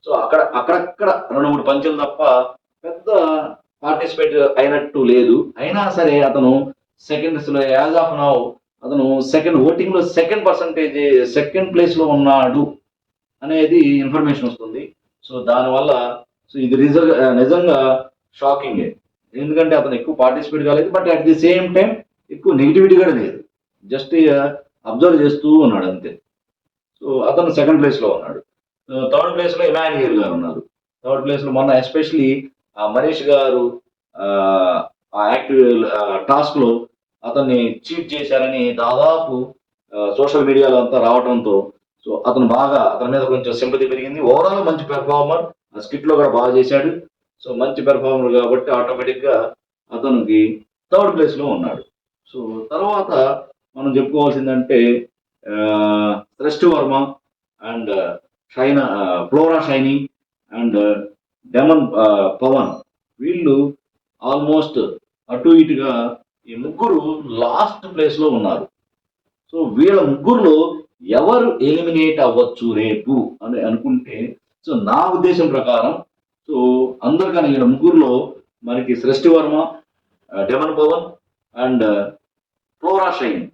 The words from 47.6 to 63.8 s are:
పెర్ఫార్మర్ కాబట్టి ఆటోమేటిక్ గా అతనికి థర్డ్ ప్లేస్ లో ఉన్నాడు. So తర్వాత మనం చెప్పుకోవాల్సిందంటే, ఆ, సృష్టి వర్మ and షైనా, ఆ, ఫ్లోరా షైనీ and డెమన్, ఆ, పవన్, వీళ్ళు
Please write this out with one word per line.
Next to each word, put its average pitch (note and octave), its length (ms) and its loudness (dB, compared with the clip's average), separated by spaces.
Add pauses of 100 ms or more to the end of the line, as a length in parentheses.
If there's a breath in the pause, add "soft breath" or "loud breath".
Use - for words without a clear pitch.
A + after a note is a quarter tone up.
పెర్ఫార్మర్ C3 500 2
కాబట్టి B2+ 380 2
ఆటోమేటిక్ B2+ 540 -4
గా A#2+ 300 0 (380)
అతనికి A2 720 0 (280)
థర్డ్ F#3+ 220 4
ప్లేస్ D3+ 240 0
లో C#3+ 80 -6
ఉన్నాడు. A#2+ 380 -6 (520)
So A2 340 -12
తర్వాత G3 720 -2 (340)
మనం C3+ 200 -4
చెప్పుకోవాల్సిందంటే, C3 1120 0 (400)
ఆ, G#2+ 760 -2 (200)
సృష్టి D3+ 240 0
వర్మ C#3 460 0 (600)
and G2 420 -6 (420)
షైనా, C#3 340 2
ఆ, F2+ 340 -4
ఫ్లోరా D#3+ 360 2
షైనీ C#3 480 -2 (520)
and G#2+ 180 0 (680)
డెమన్, C3 480 2
ఆ, G#2 340 2
పవన్, C3 440 0 (500)
వీళ్ళు C#3+ 500 0 (560)